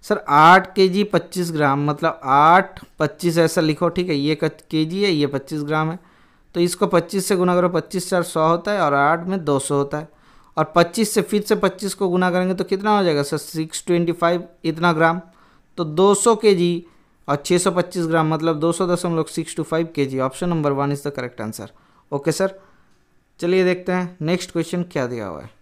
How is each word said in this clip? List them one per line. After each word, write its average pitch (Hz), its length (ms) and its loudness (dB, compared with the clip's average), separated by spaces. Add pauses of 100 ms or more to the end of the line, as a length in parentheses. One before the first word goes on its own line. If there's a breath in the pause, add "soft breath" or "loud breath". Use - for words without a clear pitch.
सर, - 260 -4
आठ 165 460 6
के 190 140 4
जी 196 160 2
पच्चीस 175 480 -2
ग्राम, 143 320 0
मतलब 147 400 -2
आठ 156 600 4 (140)
पच्चीस 160 400 0
ऐसा 160 220 2
लिखो, 156 280 0
ठीक 180 200 -4
है, 160 60 0
ये 143 200 0
क-, 151 100 -4
केजी 160 600 -2
है, 196 60 2
ये 147 160 2
पच्चीस 139 360 -6
ग्राम 156 280 -2
है, 175 80 -8 (560 soft breath)
तो 175 60 0
इसको 175 260 0
पच्चीस 180 400 0
से 202 100 0
गुना 180 180 2
करो, 180 140 2
पच्चीस 175 420 -4
चार 180 120 0
सौ 160 260 0
होता 170 240 0
है 202 80 -2
और 147 140 2
आठ 156 320 2
में 185 180 -6
दो 143 140 2
सौ 143 160 -4
होता 143 240 -2
है, 160 100 -12 (480 soft breath)
और 156 200 -2
पच्चीस 175 380 2
से 202 80 2
फिर 208 200 -2
से 208 140 0
पच्चीस 185 380 -2
को 190 140 -2
गुना 185 220 0
करेंगे 180 240 -2
तो 180 100 -4
कितना 202 340 0
हो 196 60 2
जाएगा 151 180 2
सर? 143 140 -4
सिक्स - 500 -8
ट्वेंटी 170 260 0
फ़ाइव 170 320 0 (200)
इतना 165 280 0
ग्राम, 165 280 2 (560 soft breath)
तो 170 80 -4
दो 180 300 4
सौ 226 200 2
के 214 200 4
जी 175 320 0 (420 soft breath)
और 143 180 -2
छः 180 120 2
सौ 185 120 0
पच्चीस 175 360 -4
ग्राम 160 280 0
मतलब 156 260 -2
दो 165 120 0
सौ 180 140 -2
दशमलव 170 440 -2
सिक्स - 260 -8
टू 160 60 -4
फ़ाइव 165 320 -2
के 143 120 0
जी। 131 140 -6
ऑप्शन 135 280 -4
नंबर 151 240 0
वन 143 220 -2
is 143 120 -8
the 143 100 -6
correct 123 260 -10
answer। 110 260 -10 (440 soft breath)
ओके 143 200 -2
सर, 190 260 -4 (840 soft breath)
चलिए 185 240 2
देखते 180 280 -2
हैं 180 300 -4
नेक्स्ट 175 300 -4
क्वेश्चन 170 300 -4 (100)
क्या 131 140 -2
दिया 117 200 -8
हुआ 78 160 -10
है। - 80 -18 (120)